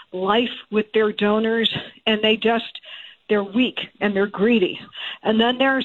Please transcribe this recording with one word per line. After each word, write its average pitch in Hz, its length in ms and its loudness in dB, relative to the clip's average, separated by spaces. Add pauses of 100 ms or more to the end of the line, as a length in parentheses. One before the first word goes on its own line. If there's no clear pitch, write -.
(120)
life 208 400 0 (180)
with 208 220 -2
their 214 220 2
donors, 220 600 0 (320)
and 214 160 0
they 220 140 2
just, 233 460 -2 (480)
they're 208 140 2
weak 214 360 0 (220)
and 202 140 0
they're 196 120 2
greedy. 202 520 2 (440)
And 220 160 2
then 240 180 2
there 269 200 2
are 262 80 -2